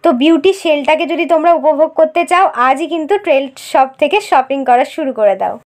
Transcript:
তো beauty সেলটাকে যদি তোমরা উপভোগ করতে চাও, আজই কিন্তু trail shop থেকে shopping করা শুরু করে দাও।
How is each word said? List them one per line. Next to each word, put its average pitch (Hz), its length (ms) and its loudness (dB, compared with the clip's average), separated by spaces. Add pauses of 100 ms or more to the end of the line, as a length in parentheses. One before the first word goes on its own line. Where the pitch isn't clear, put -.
তো 339 80 2
beauty 302 420 2
সেলটাকে 311 580 -2
যদি 339 220 -2
তোমরা 320 200 2
উপভোগ 302 360 0 (100)
করতে 320 220 2 (100)
চাও, 359 160 4
আজই 269 400 0
কিন্তু 320 260 -4 (120)
trail 277 200 0 (260)
shop 262 180 2 (120)
থেকে 302 160 0 (120)
shopping 269 400 0
করা 247 160 4 (100)
শুরু 294 180 -4
করে 208 280 0
দাও। 190 140 -4 (120)